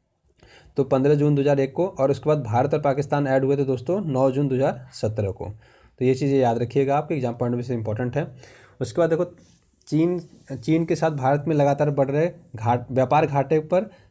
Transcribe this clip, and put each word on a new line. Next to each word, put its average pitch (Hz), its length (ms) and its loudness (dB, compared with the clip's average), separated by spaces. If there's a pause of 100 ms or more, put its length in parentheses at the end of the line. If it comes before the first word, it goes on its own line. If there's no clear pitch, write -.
(760)
तो 139 80 0
पन्द्रह 139 300 2
जून 147 200 2
दो 139 80 2
हज़ार 139 180 2
एक 135 120 -2
को, 175 140 -2
और 139 240 0
उसके 139 180 -2
बाद 151 140 2
भारत 123 320 0
और 147 60 0
पाकिस्तान 143 460 0
ऐड 135 180 2
हुए 139 120 2
थे 143 80 0
दोस्तों 131 360 -2
नौ 135 300 2
जून 139 180 -2
दो 131 60 0
हज़ार 135 380 -2
सत्रह 110 380 -4
को। - 140 -10 (540)
तो 127 60 -2
ये 131 100 4
चीज़ें 139 240 0
याद 120 200 2
रखिएगा, 139 400 0
आपके 151 160 -4
एग्जाम 123 200 -2
पॉइंट 120 200 -2
of 120 60 -4
view 120 140 -6
से 117 40 -4
इंपॉर्टेंट 113 380 -4
है। 165 180 -4 (460)
उसके 135 200 -4
बाद 165 100 4
देखो 165 140 0 (600)
चीन, 170 360 0 (300)
चीन 160 320 0
के 160 120 -2
साथ 160 140 0
भारत 139 380 0
में 156 80 0
लगातार 143 340 2
बढ़ 135 200 0
रहे 156 200 0 (260)
घाट, 117 340 -2
व्यापार 131 360 2
घाटे 143 320 0
पर 180 320 -2 (200)